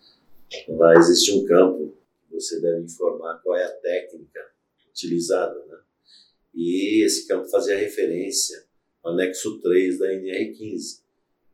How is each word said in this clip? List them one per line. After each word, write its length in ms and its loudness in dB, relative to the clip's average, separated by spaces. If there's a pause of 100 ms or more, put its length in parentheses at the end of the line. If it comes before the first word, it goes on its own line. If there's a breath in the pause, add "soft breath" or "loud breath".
(720 soft breath)
lá 260 6
existe 420 6
um 80 0
campo 480 4 (340)
que 60 -16
você 260 -8
deve 200 0
informar 640 -8
qual 120 -2
é 80 -2
a 60 -6
técnica 720 -8 (500)
utilizada, 640 -4
né? 220 -18 (840 soft breath)
E 440 0
esse 240 -2
campo 200 -4
fazia 300 0
referência 840 -4 (380)
ao 100 -6
anexo 480 -4
três 380 2
da 140 -2
N 160 -8
R 260 -4
quinze, 460 -12 (540)